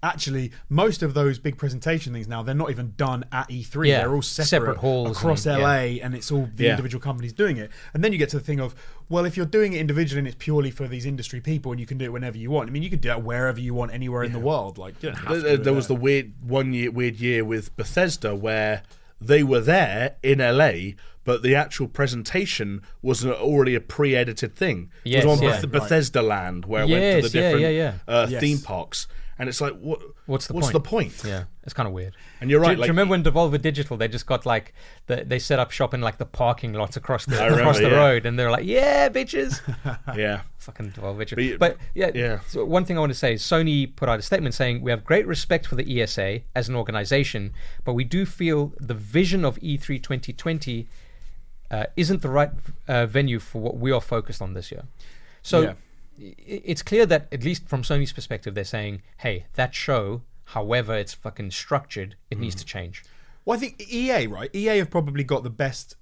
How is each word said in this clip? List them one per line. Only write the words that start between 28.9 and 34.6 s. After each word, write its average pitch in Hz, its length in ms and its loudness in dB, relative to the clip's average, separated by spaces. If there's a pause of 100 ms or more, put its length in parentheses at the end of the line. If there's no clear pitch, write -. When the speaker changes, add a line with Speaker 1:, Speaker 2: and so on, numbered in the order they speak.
Speaker 3:
And 127 120 -4
it's 117 100 -4
like, 143 180 -2
what, 143 220 -4 (240)
Speaker 2:
What's 135 220 -2
the 160 80 -6
Speaker 3:
what's 160 140 2
Speaker 2:
point? 113 40 0
Speaker 3:
the 156 80 6
point? 180 440 -2
Speaker 2:
Yeah, 95 200 -4 (180)
it's - 120 -14
kinda 113 160 -2
weird. 92 240 -8 (260)
Speaker 3:
And 123 100 -4
you're 147 100 6
Speaker 2:
Do - 40 4
Speaker 3:
right, 170 60 6
Speaker 2:
you, 185 60 4
do - 20 -4
you - 40 0
Speaker 3:
like 123 60 2
Speaker 2:
remember 185 220 4
when 180 120 2
Devolver 151 380 4
Digital, 143 380 -2
they 113 100 0
just 117 160 -6
got, 127 220 -2
like, 113 260 0 (360)